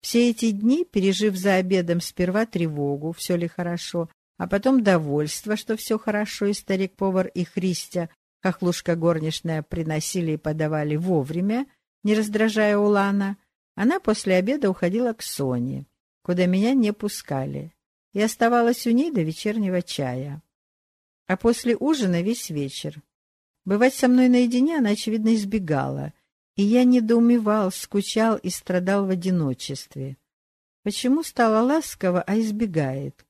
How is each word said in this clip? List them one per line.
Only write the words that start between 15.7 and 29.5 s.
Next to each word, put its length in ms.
куда 240
меня 260
не 200
пускали, 800
и 80
оставалась 680
у 60
ней 180
до 120
вечернего 600
чая. 580
А 100
после 400
ужина 460
весь 260
вечер. 540
Бывать 300
со 120
мной 220
наедине 500
она, 120
очевидно, 440
избегала — 760
и 80
я 220
недоумевал, 840
скучал 680
и 100
страдал 560
в 60
одиночестве. 1080